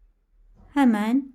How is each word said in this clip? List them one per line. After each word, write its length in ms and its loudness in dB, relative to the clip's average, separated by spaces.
hemen 600 0